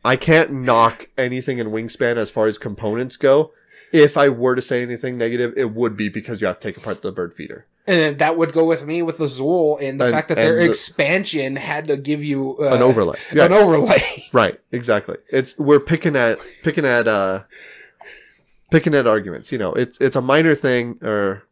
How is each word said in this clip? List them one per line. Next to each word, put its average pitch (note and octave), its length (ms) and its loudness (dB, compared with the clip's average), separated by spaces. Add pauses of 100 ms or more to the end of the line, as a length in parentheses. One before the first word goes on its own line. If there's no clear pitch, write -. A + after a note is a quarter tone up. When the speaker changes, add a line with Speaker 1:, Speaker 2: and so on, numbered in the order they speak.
Speaker 1:
I B2+ 140 2
can't D#3+ 360 2
knock A#2+ 640 2
anything B2+ 400 -4
in A2+ 80 -4
Wingspan A#2 500 -4
as A2 140 -4
far A2 160 0
as G#2+ 100 0
components A2+ 640 -8
go. C#3+ 340 4 (400)
If D3 240 6
I C#3+ 140 4
were B2 240 0
to B2 80 -2
say B2 180 -4
anything B2 380 -8
negative, A#2+ 360 -2
it A#2 200 -2
would A2+ 240 -2
be G#2+ 100 -2
because G#2+ 320 -10
you G#2+ 60 -2
have F2+ 140 -4
to - 60 -12
take G2 120 -10
apart - 240 -10
the G2 100 -8
bird F2+ 220 -8
feeder. - 320 -18 (200)
Speaker 2:
And D#3 340 0
that D#3+ 180 0
would E3 160 0
go E3 100 4
with D#3+ 220 0
me E3 160 -4
with D#3+ 180 -6
Azul D3+ 640 0
and C3+ 180 -6
the D3+ 60 2
Speaker 1:
And, A#2+ 80 2
Speaker 2:
fact D#3 140 -2
that E3 100 0
Speaker 1:
and A2+ 100 2
Speaker 2:
their E3 120 2
Speaker 1:
the E3+ 100 4
Speaker 2:
expansion D3+ 880 -2
had D3+ 320 -8
to C#3+ 100 0
give D3 260 -4
you, C3+ 340 -4
uh, C#3 160 2
Speaker 1:
An B2+ 60 2
overlay. A2+ 380 2 (140)
Speaker 2:
an D3 40 0
Speaker 1:
Yeah. D3+ 120 6
Speaker 2:
overlay. G3+ 520 4 (280)
<laughs> - 40 -14
Speaker 1:
Right. A2 260 2 (140)
Exactly. A#2 460 -2 (120)
It's, C3+ 280 -2
we're D3 220 6
picking D#3+ 360 -2
at, A#2 220 0 (240)
picking - 240 -2
at, A#2+ 200 2
uh, G2 360 0 (1300)
picking D#3 240 2
at C3+ 120 4
arguments. G2+ 460 -2
You C3 60 -6
know, F#2+ 160 -4
it's, B2 260 -4
it's C3+ 160 0
a C3 60 0
minor D3+ 320 2
thing, A#2+ 480 -2
or, G2+ 500 -4